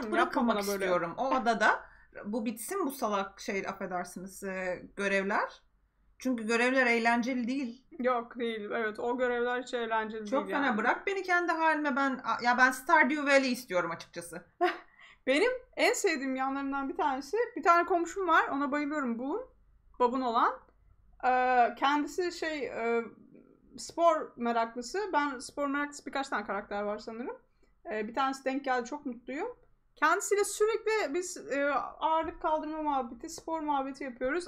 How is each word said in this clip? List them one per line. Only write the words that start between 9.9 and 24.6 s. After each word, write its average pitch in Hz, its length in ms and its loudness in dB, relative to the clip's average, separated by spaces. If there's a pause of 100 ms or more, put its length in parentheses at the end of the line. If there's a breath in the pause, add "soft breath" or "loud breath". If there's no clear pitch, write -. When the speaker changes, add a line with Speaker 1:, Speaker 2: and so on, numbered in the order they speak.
Speaker 2:
Çok 277 160 0
Speaker 1:
değil 294 100 -2
Speaker 2:
fena. 277 100 0
Speaker 1:
yani. 220 120 2
Speaker 2:
Bırak 240 280 0
beni 392 160 -2
kendi 349 300 2
halime 302 440 2
ben. 269 280 0
A-, 226 200 -2
ya 240 140 4
ben 262 120 8
Stardew 302 540 4
Valley 269 280 6
istiyorum 175 380 -2
açıkçası. 170 540 -12 (160)
Speaker 1:
<laughs> - 320 0 (340 loud breath)
Benim 320 240 4 (260)
en 339 160 4
sevdiğim 277 440 0
yanlarından 269 520 -2
bir 330 80 -6
tanesi, 294 400 -2 (200)
bir 285 60 -6
tane 339 240 6
komşum 349 420 0
var, 381 200 6
ona 277 240 -2
bayılıyorum, 285 460 -2
Boone. 294 240 -4 (560)
Bob'un 247 220 2
olan. 262 340 2 (720)
Ee, 254 540 4
kendisi 320 540 2
şey, 311 340 -4
e, 233 360 0 (760)
spor 320 580 2
meraklısı. 233 600 -2 (140)